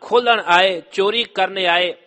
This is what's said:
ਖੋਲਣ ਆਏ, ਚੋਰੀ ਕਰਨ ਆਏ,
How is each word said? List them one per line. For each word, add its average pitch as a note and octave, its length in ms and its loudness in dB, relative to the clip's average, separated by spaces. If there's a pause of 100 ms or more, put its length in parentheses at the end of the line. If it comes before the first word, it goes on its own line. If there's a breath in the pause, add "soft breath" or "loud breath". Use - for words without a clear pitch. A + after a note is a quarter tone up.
ਖੋਲਣ A#3 460 0
ਆਏ, F3+ 360 2 (100)
ਚੋਰੀ G#3+ 320 -2
ਕਰਨ G3 340 -4
ਆਏ, F3 360 0 (120)